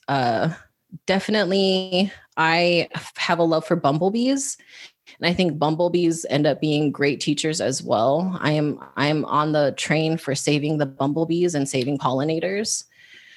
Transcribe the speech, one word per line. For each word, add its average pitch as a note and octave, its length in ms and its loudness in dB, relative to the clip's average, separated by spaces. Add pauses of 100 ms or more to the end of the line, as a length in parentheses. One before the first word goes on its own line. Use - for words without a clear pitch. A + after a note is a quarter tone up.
Uh, B2+ 460 0 (520)
definitely, F#3+ 1040 0 (260)
I E3+ 580 2
f-, - 220 -12
have E3+ 220 0
a E3+ 40 4
love D#3+ 220 2
for F3 100 0
bumblebees. G#3 840 0 (600)
And E3 100 0
I F3 40 2
think E3 260 0
bumblebees E3 680 0
end D3 180 2
up C3+ 120 0
being D3+ 320 2
great C#3+ 280 0
teachers D#3 420 -2
as A#2+ 220 -2
well. C3+ 580 0
I D3+ 120 0
am, D3+ 300 -2 (120)
I C#3 120 0
am D3+ 180 0
on D3+ 260 0
the D3 260 2
train D#3+ 400 0
for C#3 160 -6
saving D3 460 0
the D3 60 0
bumblebees D#3+ 680 0
and C#3 160 -2
saving C3+ 300 -2
pollinators. D#3+ 840 -2 (520)